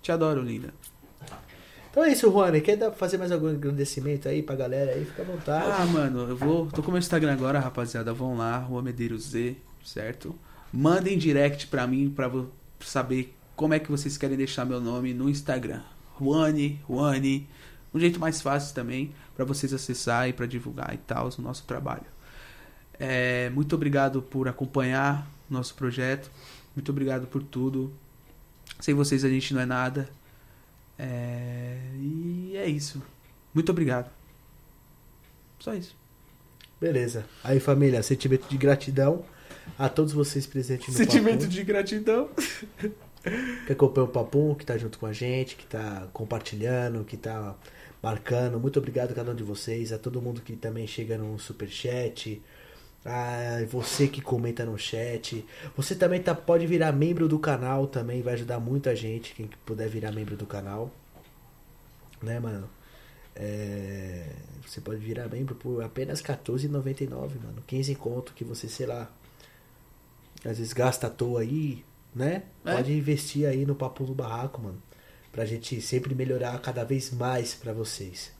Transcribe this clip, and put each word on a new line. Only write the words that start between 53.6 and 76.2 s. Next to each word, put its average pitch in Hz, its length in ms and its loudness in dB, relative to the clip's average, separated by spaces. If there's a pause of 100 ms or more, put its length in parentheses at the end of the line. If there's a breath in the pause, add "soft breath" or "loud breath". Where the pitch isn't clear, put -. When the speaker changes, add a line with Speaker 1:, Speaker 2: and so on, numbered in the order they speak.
Speaker 2:
você 123 380 2
que 135 140 -2
comenta 120 440 -2
no 110 140 -4
chat. 113 640 -6 (320 loud breath)
Você 160 200 -2
também 180 260 4
tá, 175 140 2
pode 170 320 4
virar 160 240 4
membro 165 340 4
do 151 120 4
canal 135 500 2
também, 123 340 -4
vai 123 120 0
ajudar 120 260 -4
muita 127 340 0
gente, 113 400 -6
quem 107 140 -10 (160)
puder 110 240 -4
virar 107 240 -4
membro 107 240 -6
do 104 100 -8
canal. 101 460 -8 (1300)
Né, 113 160 -4
mano? 107 300 -6 (640 loud breath)
É... 98 960 -8 (360)
você - 160 -14
pode 110 200 -8
virar 113 280 -6
membro 131 280 -6
por 123 260 -4
apenas 135 400 -6
quatorze 135 440 -4
e - 20 -2
noventa 135 340 -2
e 131 60 -4
nove, 131 320 -8
mano. 110 260 -12
Quinze 135 240 -2
em 139 60 -2
conto 120 380 -6
que 123 100 -8
você, 117 240 -8
sei 127 180 -6
lá, 120 240 -6 (1300 loud breath)
às 113 140 -4
vezes 117 140 -6
gasta 127 360 2
à - 20 -2
toa 120 320 0
aí, 135 420 -2 (300)
né? 156 280 0 (220)
Speaker 1:
É. 170 100 0
Speaker 2:
Pode 135 180 2
investir 147 540 2
aí 135 200 2
no 143 100 2
Papo 135 280 -4
do 131 100 -4
Barraco, 123 480 -4
mano. 95 200 -10 (480 loud breath)
Pra 113 140 -2
gente 113 380 -4
sempre 127 320 0
melhorar 127 460 -2